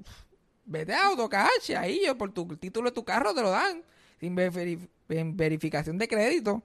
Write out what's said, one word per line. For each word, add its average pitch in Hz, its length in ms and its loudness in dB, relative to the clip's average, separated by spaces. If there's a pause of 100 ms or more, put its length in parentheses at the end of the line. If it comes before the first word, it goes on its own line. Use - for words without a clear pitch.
(640)
vete 160 300 -6
a 370 120 4
Autocash, 254 680 2
ahí 254 300 -2
yo, 262 120 2
por 202 140 -4
tu 175 140 -6 (100)
título 226 340 -4
de 247 40 -2
tu 220 100 -6
carro 269 300 2
te 254 80 0
lo 196 80 2
dan, 339 320 0 (360)
sin 175 180 -6
veri-, 175 520 -2 (220)
en 160 260 -2
verificación 156 640 0
de 226 100 0
crédito. 220 560 2